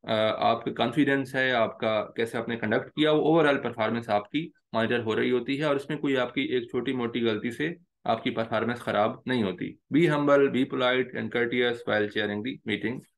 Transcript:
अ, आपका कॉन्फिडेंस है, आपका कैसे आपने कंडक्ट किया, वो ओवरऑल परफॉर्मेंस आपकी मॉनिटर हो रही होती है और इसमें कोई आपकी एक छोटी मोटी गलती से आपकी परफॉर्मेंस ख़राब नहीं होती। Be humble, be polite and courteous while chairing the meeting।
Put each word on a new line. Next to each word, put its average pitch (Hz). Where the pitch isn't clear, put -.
अ, 113
आपका 113
कॉन्फिडेंस 131
है, 131
आपका 110
कैसे 117
आपने 117
कंडक्ट 117
किया, 156
वो 151
ओवरऑल 151
परफॉर्मेंस 113
आपकी 110
मॉनिटर 113
हो 110
रही 120
होती 123
है 156
और 143
इसमें 143
कोई 139
आपकी 127
एक 120
छोटी 127
मोटी 120
गलती 113
से 156
आपकी 113
परफॉर्मेंस 113
ख़राब 110
नहीं 123
होती। 95
Be 147
humble, 143
be 127
polite 127
and 113
courteous 120
while 107
chairing 104
the 135
meeting। 113